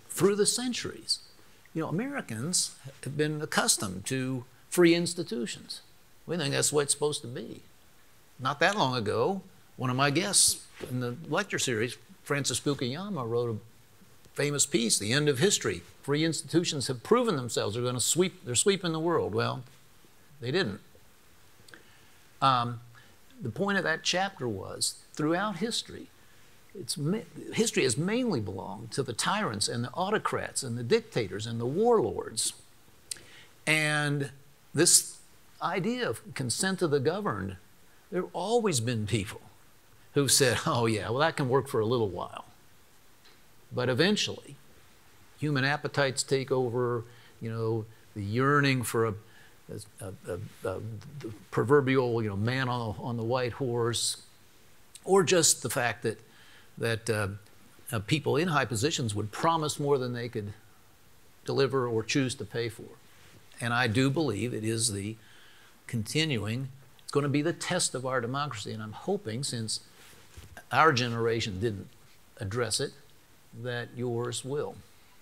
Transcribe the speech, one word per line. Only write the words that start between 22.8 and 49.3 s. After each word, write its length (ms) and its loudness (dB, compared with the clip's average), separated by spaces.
the 80 -4
point 280 0
of 60 0
that 200 -2
chapter 440 -2
was, 480 -4
throughout 440 0
history, 500 -6
it's 220 -8
ma-, 220 -2
history 300 2
has 140 2
mainly 420 0
belonged 520 -8
to 120 -2
the 100 -6
tyrants 540 -2
and 160 -2
the 80 -6
autocrats 720 -2
and 140 -4
the 60 -6
dictators 640 0
and 140 -6
the 60 -2
warlords. 880 2
And 640 2
this 440 4
idea 480 -2
of 240 -8
consent 480 -2
of 100 2
the 80 4
governed, 580 -2
there 120 -2
have 100 -12
always 460 2
been 260 -2
people 360 -2
who've 180 4
said, 340 6
"Oh 200 2
yeah, 240 0
well 100 0
that 180 2
can 120 0
work 180 2
for 120 -2
a 60 2
little 240 2
while." 360 -10
But 180 0
eventually, 640 2
human 260 2
appetites 580 2
take 280 0
over, 520 0
you 100 -6
know, 340 -2
the 60 -6
yearning 600 4
for 240 2
a, 60 0